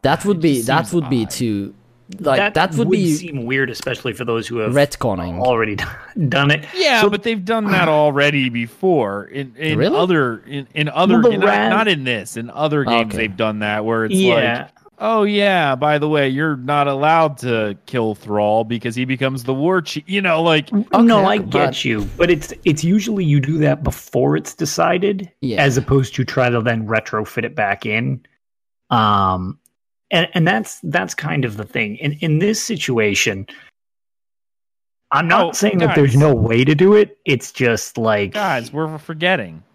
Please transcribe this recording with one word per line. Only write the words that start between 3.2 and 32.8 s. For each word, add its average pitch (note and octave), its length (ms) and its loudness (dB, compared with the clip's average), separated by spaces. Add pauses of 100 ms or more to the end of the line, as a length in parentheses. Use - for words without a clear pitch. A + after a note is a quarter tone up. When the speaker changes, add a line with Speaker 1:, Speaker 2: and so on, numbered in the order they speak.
Speaker 3:
weird, C3 260 -2
especially A#2 420 -8
for A#2+ 120 -8
those A2+ 220 -4
who A#2+ 100 -6
have A2 160 -2
Speaker 1:
retconning. F#2 680 -2
Speaker 3:
already A2+ 340 2
<laughs> - 20 -8
d-, - 60 -6 (460)
done C#3+ 220 2
it. D3+ 140 0 (100)
Speaker 2:
Yeah, C#4+ 260 2
Speaker 3:
So G#3 80 4
Speaker 2:
but G#3 140 -4
they've A3 200 -4
done G#3+ 280 -2
that F#3 160 2
already D3 600 2
before A#2 760 -2
in, C3 320 -12
in D#3 220 -2
Speaker 1:
Really? G3 180 2
Speaker 2:
other, D#3 480 2
in, C#3 300 -10
in D3+ 140 -2
other, F#3 260 2
Speaker 3:
Well, A3+ 80 4
the B3 80 6
Speaker 2:
in, G#3 80 0
not, G3 80 2
Speaker 3:
Raz- G#3 240 2
Speaker 2:
not G#3+ 160 2
in D#3+ 160 0
this, A2+ 340 -4
in A#2 140 -8
other D3 320 0
games A#2 300 2
Speaker 1:
Okay. G#2 40 -6
Speaker 2:
they've G#2+ 200 -4
done G#2+ 220 -2
that G#2+ 260 -2
where A2+ 200 0
it's G#2 80 -2
Speaker 3:
Yeah. C#3+ 500 2
Speaker 2:
like, - 60 -16 (300)
"Oh G#3+ 240 0
yeah, G3 520 2
by D3 220 0
the D3 100 0
way, D3 220 2
you're D3 280 -2
not C#3+ 300 0
allowed D3 520 2
to A2 360 -2 (120)
kill A2+ 260 -2
Thrall G#2 500 0
because A2+ 300 -6
he B2+ 120 -4
becomes C3 400 -4
the C3+ 100 -2
war F3 260 0
chief." D3+ 240 -10
You G3 160 -2
know, E3 220 0
like D#3 280 2
Speaker 3:
No, G#3 220 0
Speaker 1:
Okay, A#3 200 6 (120)
Speaker 3:
I G#3 140 2
get F#3 100 -6
Speaker 1:
but C3+ 360 0
Speaker 3:
you, G#2+ 220 -2 (100)
but F3 120 2
it's, D#3 240 0 (120)
it's D3+ 180 2
usually G3 420 0
you C#3+ 160 4
do D3+ 160 -2
that D3 260 0
before C#3+ 540 -2
it's - 160 -8
decided, F3+ 720 -2 (140)
Speaker 1:
Yeah. A#2+ 220 -4
Speaker 3:
as C#3 140 2
opposed C3+ 380 0
to B2+ 80 -2
try B2 280 0
to A#2 100 0
then A2+ 260 -2
retrofit A2 560 -4
it A2+ 120 -8
back G2+ 320 -2
in. B2 360 -4 (680)
Um, G2 680 2 (540)
and, F3 240 2
and E3 120 2
that's, G#3 360 -2
that's E3+ 320 -4
kind D3 300 -4
of G#2 120 -6
the G#2+ 80 -8
thing. G#2+ 320 -6
In, D3 240 -4
in D#3 180 0
this G#3+ 240 0
situation, G#2+ 840 -2 (1600)